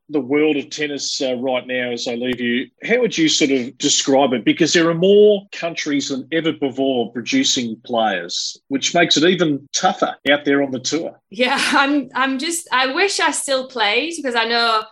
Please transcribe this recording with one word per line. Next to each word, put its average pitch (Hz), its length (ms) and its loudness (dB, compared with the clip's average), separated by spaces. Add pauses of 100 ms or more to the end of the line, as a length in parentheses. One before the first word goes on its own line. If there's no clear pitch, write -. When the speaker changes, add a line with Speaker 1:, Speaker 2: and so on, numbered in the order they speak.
(100)
Speaker 1:
the 147 100 0
world 147 360 2
of 151 140 -6
tennis, 147 500 -6
uh, 131 180 -2
right 127 280 -4
now, 127 240 -4
as 120 160 -6
I 123 80 -4
leave 123 260 -4
you, 120 300 -2 (140)
how 240 160 2
would 226 180 0
you 160 100 4
sort 147 220 2
of 127 280 -2
describe 139 540 2
it? 113 120 -2
Because 151 280 2
there 165 160 4
are 170 60 0
more 202 560 6
countries 151 600 -4
than 131 200 -6
ever 160 220 0
before 131 580 -2
producing 127 760 -2
players, 104 720 -2 (120)
which 135 260 -4
makes 160 220 4
it 147 80 4
even 165 480 2
tougher - 420 -2 (160)
out 147 140 2
there 143 180 2
on 135 80 -2
the 127 80 -6
tour. 147 400 -6 (120)
Speaker 2:
Yeah, 220 360 0
<laughs> - 60 -2
I'm, 285 420 2
I'm 262 240 -2
just, 330 320 -6
I 262 220 2
wish 392 260 0
I 330 140 2
still 262 340 -2
played 240 500 0
because 262 200 -4
I 226 80 2
know, 226 480 0